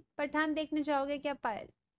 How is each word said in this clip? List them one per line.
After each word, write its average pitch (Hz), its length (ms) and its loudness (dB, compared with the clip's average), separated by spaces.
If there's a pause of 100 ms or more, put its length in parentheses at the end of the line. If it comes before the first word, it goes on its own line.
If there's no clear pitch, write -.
(160)
पठान 302 380 2
देखने 302 280 0
जाओगे 285 360 0
क्या 285 160 -2
पायल? - 340 -4 (300)